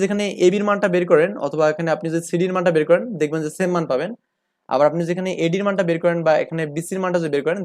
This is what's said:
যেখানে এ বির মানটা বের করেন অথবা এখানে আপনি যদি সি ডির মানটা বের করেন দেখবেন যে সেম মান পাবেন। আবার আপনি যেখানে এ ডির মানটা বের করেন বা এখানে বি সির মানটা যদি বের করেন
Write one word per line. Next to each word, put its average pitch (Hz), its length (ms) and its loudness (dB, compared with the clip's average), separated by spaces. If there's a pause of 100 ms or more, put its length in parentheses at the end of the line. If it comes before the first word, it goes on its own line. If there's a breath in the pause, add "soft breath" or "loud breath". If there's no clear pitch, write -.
যেখানে 202 220 -2 (200)
এ 180 80 6
বির 208 160 0
মানটা 202 260 0
বের 175 180 0
করেন 165 180 4 (160)
অথবা 156 260 -2
এখানে 165 240 -6
আপনি 160 180 -8
যদি 165 140 -4
সি - 120 -2
ডির 185 160 0
মানটা 180 200 0
বের 180 140 2
করেন 190 140 4 (160)
দেখবেন 156 240 4
যে 151 140 -6
সেম 185 160 0
মান 170 160 0
পাবেন। 147 200 -2 (580)
আবার 139 220 6
আপনি 165 200 -2
যেখানে 185 200 -4 (140)
এ - 80 2
ডির 196 140 -2
মানটা 196 220 0
বের 165 160 0
করেন 170 220 2
বা 156 60 6 (100)
এখানে 165 200 2 (120)
বি 165 140 -4
সির 190 140 -6
মানটা 180 200 0
যদি 156 120 -4
বের 143 120 0
করেন 180 180 -2